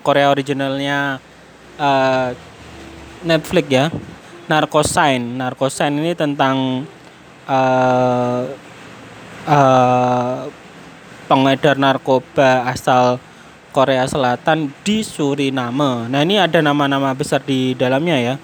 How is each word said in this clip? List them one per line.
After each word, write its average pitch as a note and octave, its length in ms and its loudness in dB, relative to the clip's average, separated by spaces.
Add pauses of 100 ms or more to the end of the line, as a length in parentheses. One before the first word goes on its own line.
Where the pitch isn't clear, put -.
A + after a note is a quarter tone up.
Korea C#3+ 320 2
originalnya, C#3 880 -4 (560)
eh, C3 560 0 (880)
Netflix E3 480 0
ya. C3 160 2 (640)
Narco D#3 320 2
Sign. C3 560 0
Narco B2+ 320 -4
Sign C#3+ 240 -2
ini D#3+ 160 -2
tentang, C3+ 720 -2 (640)
eh, B2+ 920 0 (1080)
eh, B2+ 880 2 (960)
pengedar C3+ 480 4
narkoba C3 880 2
asal B2 560 0 (480)
Korea C3 320 2
Selatan C#3 640 -2 (160)
di G#3+ 160 -2
Suriname. C3+ 1120 -2
Nah, C#3 160 0
ini G3 80 0
ada F3 240 2
nama-nama C#3 560 0
besar C#3+ 240 -2
di C3 320 -2
dalamnya C3+ 480 0
ya. B2 240 -2